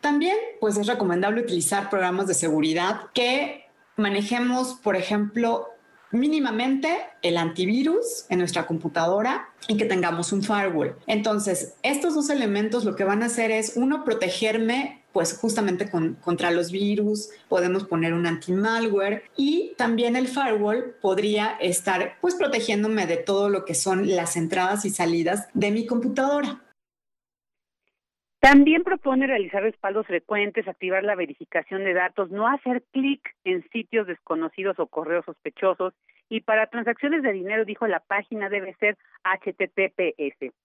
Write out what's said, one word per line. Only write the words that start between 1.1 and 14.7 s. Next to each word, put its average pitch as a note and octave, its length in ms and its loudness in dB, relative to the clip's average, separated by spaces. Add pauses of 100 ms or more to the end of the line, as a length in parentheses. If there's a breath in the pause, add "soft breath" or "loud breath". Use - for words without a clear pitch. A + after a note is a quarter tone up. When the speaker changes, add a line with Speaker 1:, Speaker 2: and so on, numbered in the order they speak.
Speaker 1:
utilizar G3 460 -2
programas F#3+ 380 0
de F#3 60 0
seguridad E3 720 0 (100)
que B3+ 540 -2 (280)
manejemos, A#3+ 800 0 (100)
por G3 140 0
ejemplo, G#3 720 0 (440)
mínimamente C4+ 760 2 (320)
el E3+ 160 2
antivirus A3+ 920 0
en F3+ 120 0
nuestra E3+ 280 -2
computadora E3+ 800 0 (220)
y G#3+ 80 2
que G#3+ 80 0
tengamos F3 480 0
un G3 100 0
firewall. F#3+ 540 0 (100)
Entonces, G#3 760 -2
estos D4 320 0
dos D4 140 0
elementos A3 540 0
lo G#3 140 -2
que G3+ 80 0
van G#3 180 2
a A#3+ 40 -2
hacer A#3 240 0
es, A3 260 -2
uno, C4+ 260 0
protegerme, A3+ 1000 -2 (100)